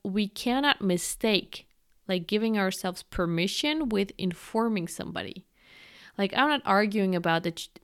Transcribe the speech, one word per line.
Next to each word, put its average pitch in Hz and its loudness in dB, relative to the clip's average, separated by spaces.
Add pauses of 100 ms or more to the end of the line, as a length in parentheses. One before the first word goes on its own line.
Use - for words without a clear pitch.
we 202 0
cannot 269 0
mistake, - 0 (420)
like, 180 -2
giving 214 2
ourselves 190 -2
permission 190 0
with 202 0
informing 190 -2
somebody. - -10 (720)
Like, 196 0
I'm 277 4
not 294 0
arguing 202 2
about 165 2
that, 165 -4
ch-, - -12 (140)